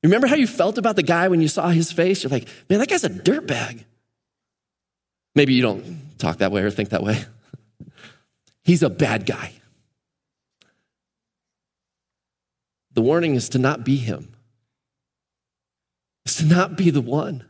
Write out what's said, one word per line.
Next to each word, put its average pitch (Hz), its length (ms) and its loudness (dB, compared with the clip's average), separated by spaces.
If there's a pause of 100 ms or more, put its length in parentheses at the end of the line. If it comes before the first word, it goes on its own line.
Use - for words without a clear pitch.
Remember 220 240 4
how 269 80 2
you 269 120 2
felt 190 300 -2
about 208 200 0
the 175 60 0
guy 175 260 2
when 175 100 4
you 156 80 2
saw 165 220 -2
his 165 220 2
face? 185 320 0
You're 135 60 -4
like, 131 180 -4 (220)
"Man, 202 100 4
that 269 100 0
guy's 370 140 0
a 165 60 -2
dirtbag." 147 720 -2 (1500)
Maybe 143 180 4
you 127 80 4
don't 127 560 -6
talk 82 200 -4
that 95 140 0
way 101 100 0
or 101 100 0
think 101 180 -6
that 110 140 -4
way. 110 200 -2 (680)
<laughs> - 720 -20
He's 165 200 4
a 139 60 2
bad - 360 -2
guy. - 280 -8 (3500)
The 117 80 0
warning 151 340 2
is 117 140 -2
to 127 100 -2
not 131 260 0
be 135 100 2
him. 113 380 -8 (1900)
It's - 100 -4
to 160 100 -2
not 170 320 2
be 180 120 2
the 139 120 0
one 135 480 -6